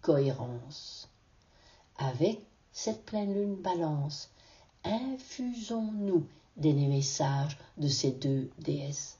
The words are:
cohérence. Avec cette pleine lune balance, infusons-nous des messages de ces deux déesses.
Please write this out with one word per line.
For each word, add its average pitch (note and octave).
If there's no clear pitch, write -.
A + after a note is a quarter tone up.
cohérence. B2
Avec C#3
cette -
pleine G3+
lune G3+
balance, E3
infusons-nous A3+
des D3+
messages C#3
de D3
ces C3
deux C3+
déesses. C#3+